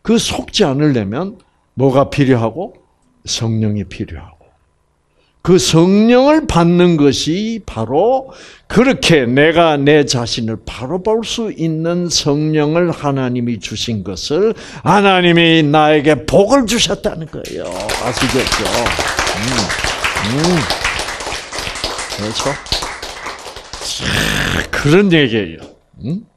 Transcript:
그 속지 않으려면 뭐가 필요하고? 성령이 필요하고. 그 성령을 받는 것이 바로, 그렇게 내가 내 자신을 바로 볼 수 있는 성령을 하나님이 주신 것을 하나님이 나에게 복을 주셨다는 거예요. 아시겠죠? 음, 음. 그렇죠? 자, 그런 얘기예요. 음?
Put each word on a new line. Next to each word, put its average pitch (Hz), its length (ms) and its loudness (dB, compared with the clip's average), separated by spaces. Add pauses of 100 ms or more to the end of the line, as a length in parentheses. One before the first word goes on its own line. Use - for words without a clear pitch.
그 226 160 2
속지 - 480 -2
않으려면 139 720 -2 (340)
뭐가 135 360 2
필요하고? 127 640 0 (480)
성령이 107 640 -2
필요하고. 85 540 -12 (1000)
그 180 160 4
성령을 226 920 4
받는 170 500 4
것이 170 680 0
바로, 180 680 -2 (340)
그렇게 185 580 4
내가 151 520 4
내 147 260 4
자신을 113 600 -4
바로 160 360 -8
볼 220 220 0
수 220 320 -6
있는 165 540 -2
성령을 156 840 0
하나님이 123 680 -2
주신 107 440 -6
것을 151 500 -2 (300)
하나님이 170 800 4
나에게 147 640 4
복을 214 400 4
주셨다는 190 640 -4
거예요. - 360 -12 (400)
아시겠죠? 120 600 -2 (760)
음, 110 80 -4 (800)
음. 156 340 0 (1600)
그렇죠? 113 340 -4 (1300)
자, - 920 -4
그런 175 420 4
얘기예요. 107 460 0 (440)
음? 180 220 -8 (120)